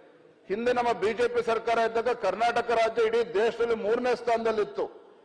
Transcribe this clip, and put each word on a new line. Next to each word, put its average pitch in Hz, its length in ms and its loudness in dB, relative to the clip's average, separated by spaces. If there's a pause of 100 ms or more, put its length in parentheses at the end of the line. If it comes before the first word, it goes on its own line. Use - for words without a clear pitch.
(480)
ಹಿಂದೆ 233 260 0
ನಮ್ಮ 240 180 0
ಬಿ 202 220 0
ಜೆ 240 140 0
ಪಿ 240 180 0
ಸರ್ಕಾರ 233 320 0
ಇದ್ದಾಗ 226 320 0
ಕರ್ನಾಟಕ 233 600 0
ರಾಜ್ಯ 226 320 2
ಇಡೀ 226 200 2
ದೇಶದಲ್ಲಿ 220 520 0
ಮೂರನೇ 233 400 0
ಸ್ಥಾನದಲ್ಲಿತ್ತು. 220 840 -2 (260)